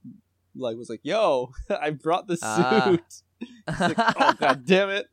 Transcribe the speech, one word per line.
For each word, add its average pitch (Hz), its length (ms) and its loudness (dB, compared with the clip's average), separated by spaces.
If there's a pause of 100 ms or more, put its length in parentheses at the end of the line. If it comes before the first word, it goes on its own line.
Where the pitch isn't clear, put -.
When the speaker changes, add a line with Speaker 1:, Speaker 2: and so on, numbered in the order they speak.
(560)
Speaker 1:
like, 120 200 -6
was 120 120 -12
like, 113 160 -10
"Yo, 139 560 0
<laughs> - 100 -8
I 156 200 -2
brought 160 360 -2
the 175 160 -2
Speaker 2:
Ah. 127 480 2
Speaker 1:
suit." 175 120 2 (380)
<laughs> 240 80 -14 (200)
It's - 120 -6
like, - 180 0
"Oh, 226 380 2
Speaker 2:
<laughs> - 40 -18
Speaker 1:
God 135 240 0
damn 190 260 4
it." 202 220 -4